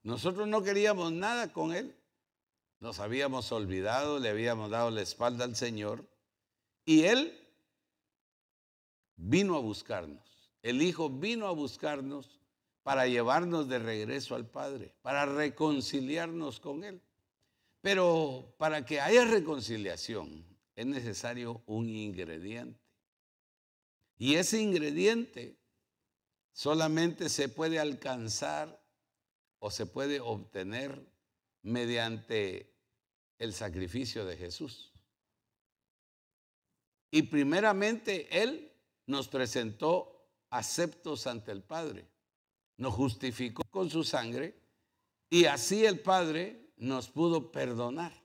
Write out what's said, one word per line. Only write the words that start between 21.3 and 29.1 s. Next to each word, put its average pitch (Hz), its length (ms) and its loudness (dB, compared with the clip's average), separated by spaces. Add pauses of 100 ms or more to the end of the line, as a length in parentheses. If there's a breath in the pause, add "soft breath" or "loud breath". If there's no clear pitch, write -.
un 113 240 -2
ingrediente. 104 920 -8 (1400)
Y 135 180 2
ese 185 260 2
ingrediente 185 960 0 (960)
solamente 160 760 2
se 139 220 0
puede 160 300 -2
alcanzar 147 1000 -4 (800)